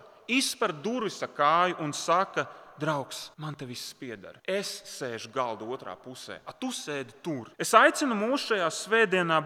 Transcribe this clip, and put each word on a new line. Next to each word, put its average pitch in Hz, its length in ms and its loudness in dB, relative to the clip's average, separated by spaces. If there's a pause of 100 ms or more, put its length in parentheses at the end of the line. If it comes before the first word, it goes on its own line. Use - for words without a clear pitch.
(260)
izsper 240 460 0
durvis 196 500 -4
ar 123 120 -6
kāju 170 480 4
un 147 100 -2
saka: 170 540 0 (320)
"Draugs, 147 600 -4
man 151 160 -8
te 143 120 -12
viss - 280 -12
pieder. 101 500 -14
Es 190 400 -4
sēžu 113 480 -8
galda 113 320 -2
otrā 113 320 -8
pusē, 117 500 -14
a - 60 -12
tu 254 160 -4
sēdi 143 440 -6 (100)
tur." 135 360 -6
Es - 140 0
aicinu 269 420 6
mūs 226 340 0
šajā 190 220 2
svētdienā 185 760 4